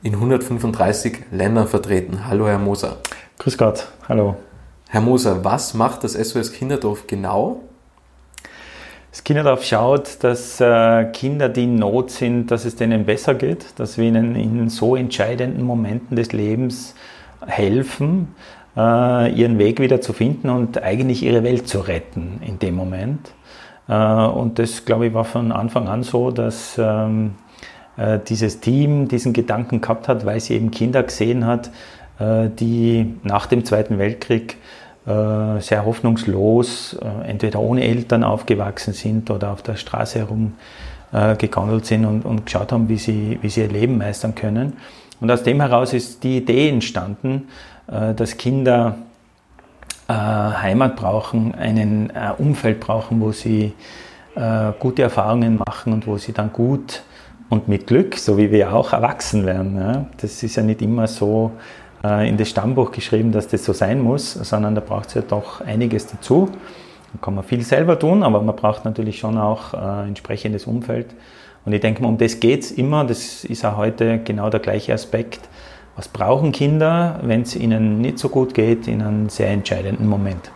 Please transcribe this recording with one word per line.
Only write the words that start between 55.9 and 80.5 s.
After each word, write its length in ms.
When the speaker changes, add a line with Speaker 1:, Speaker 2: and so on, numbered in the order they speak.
Speaker 2:
und 140
wo 100
sie 160
dann 200
gut 500
und 200
mit 180
Glück, 300
so 200
wie 140
wir 220
auch, 200
erwachsen 540
werden. 300
Ja? 300
Das 220
ist 140
ja 80
nicht 180
immer 240
so, 460
äh, 260
in 80
das 140
Stammbuch 400
geschrieben, 400
dass 160
das 180
so 80
sein 300
muss, 300
sondern 420
da 60
braucht's 340
ja 80
doch 380
einiges 480
dazu. 420
Da 80
kann 160
man 80
viel 180
selber 340
tun, 280
aber 180
man 140
braucht 280
natürlich 360
schon 180
auch, 340
äh, 360
entsprechendes 580
Umfeld. 480
Und 80
ich 80
denke 220
mal, 60
um 100
das 220
geht's 320
immer. 320
Das 400
ist 200
auch 120
heute 420
genau 320
der 80
gleiche 340
Aspekt. 560
Was 140
brauchen 420
Kinder, 720
wenn's 320
ihnen 460
nicht 180
so 120
gut 240
geht, 340
in 120
einem 280
sehr 220
entscheidenden 580
Moment? 480